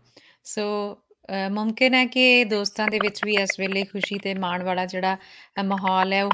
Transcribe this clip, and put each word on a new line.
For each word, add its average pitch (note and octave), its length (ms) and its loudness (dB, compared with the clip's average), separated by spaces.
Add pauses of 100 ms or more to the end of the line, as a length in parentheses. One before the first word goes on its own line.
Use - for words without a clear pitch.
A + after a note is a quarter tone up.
(440)
ਸੋ, G#3 500 -6 (180)
ਅ, F#3+ 360 -6
ਮੁਮਕਿਨ A3 460 2
ਹੈ B3+ 120 6
ਕਿ B3+ 380 4
ਦੋਸਤਾਂ G#3 440 -2
ਦੇ G#3+ 140 0
ਵਿੱਚ G#3 220 -4
ਵੀ G#3 100 0
ਇਸ G3 260 0
ਵੇਲੇ F#3+ 240 -2
ਖੁਸ਼ੀ G3+ 340 -6
ਤੇ G3 160 -4
ਮਾਣ F3+ 280 -4
ਵਾਲਾ F3+ 240 -2
ਜਿਹੜਾ, F#3 300 -2 (440)
ਅ, - 20 -2
ਮਾਹੌਲ F#3+ 500 0
ਹੈ, G3 120 2
ਉਹ G3+ 100 0